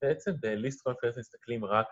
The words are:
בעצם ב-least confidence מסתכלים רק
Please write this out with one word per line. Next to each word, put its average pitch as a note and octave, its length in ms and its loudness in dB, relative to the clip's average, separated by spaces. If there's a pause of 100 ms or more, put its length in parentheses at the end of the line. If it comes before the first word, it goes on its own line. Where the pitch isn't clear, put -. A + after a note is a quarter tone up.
בעצם D#3 300 2
ב-least B2 600 -2
confidence A#2+ 280 -2
מסתכלים A2+ 460 -6
רק G#2+ 260 4